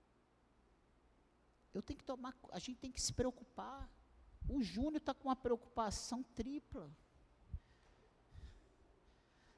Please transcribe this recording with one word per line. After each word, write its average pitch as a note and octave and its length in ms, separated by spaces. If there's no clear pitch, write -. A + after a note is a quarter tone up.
Eu G3 80
tenho C#4+ 180
que - 60
tomar, B3+ 320
a - 80
gente B3+ 200
tem C4 140
que - 80
se - 140
preocupar. B3 760
O C4 160
Júnior B3 380
tá C4+ 140
com - 140
uma C4 80
preocupação A#3 840
tripla. A3 720